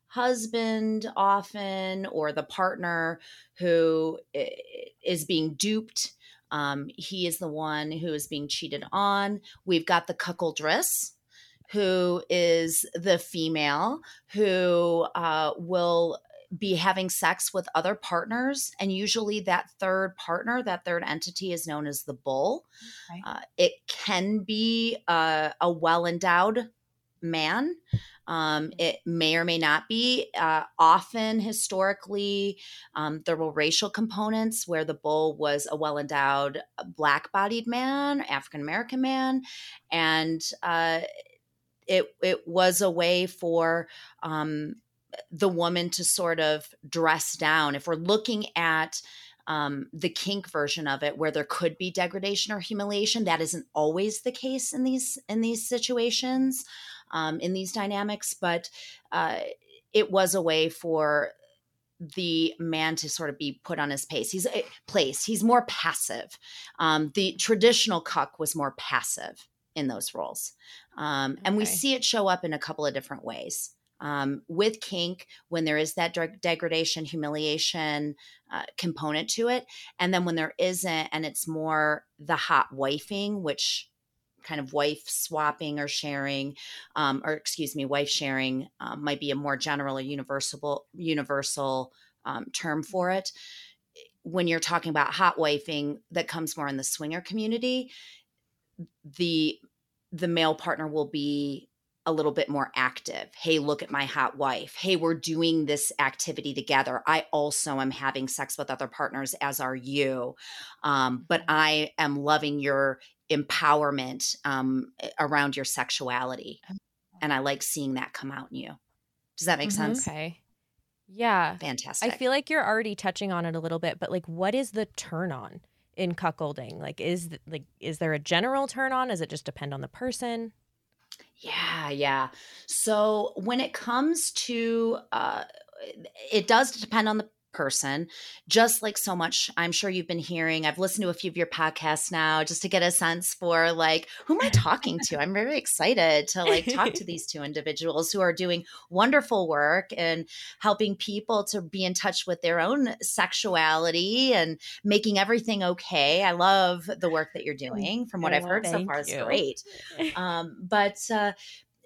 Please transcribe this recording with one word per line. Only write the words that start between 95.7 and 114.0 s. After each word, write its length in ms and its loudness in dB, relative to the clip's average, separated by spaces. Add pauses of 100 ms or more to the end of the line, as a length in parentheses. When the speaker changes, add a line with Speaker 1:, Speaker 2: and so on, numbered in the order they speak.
Speaker 1:
that 160 -2
comes 280 -4
more 120 -4
in 80 -2
the 80 -4
swinger 360 -6
community, 680 -2 (1160)
the, 540 0 (540)
the 160 -2
male 260 2
partner 320 -4
will 220 -2
be 600 -4 (400)
a 40 4
little 200 2
bit 160 0
more 260 -2
active. 640 -2
"Hey, 240 2
look 220 0
at 80 -10
my 160 -2
hot 300 -2
wife. 380 -2
Hey, 220 0
we're 180 0
doing 520 0
this 340 0
activity 540 -2
together. 520 0
I 260 4
also 480 0
am 120 0
having 360 -4
sex 280 -6
with 140 -6
other 180 -6
partners, 540 -6
as 180 -2
are 160 -4
you. 580 -2 (480)
Um, 460 2
but 200 2
I 500 4
am 180 0
loving 440 2
your 380 2 (320)
empowerment, 1040 2 (120)